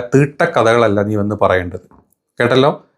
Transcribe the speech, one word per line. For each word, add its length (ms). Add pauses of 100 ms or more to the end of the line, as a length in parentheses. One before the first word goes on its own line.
(140)
തീട്ട 260 (160)
കഥകളല്ല 540
നീ 100
വന്ന് 240
പറയേണ്ടത്. 420 (540)
കേട്ടല്ലോ, 320 (260)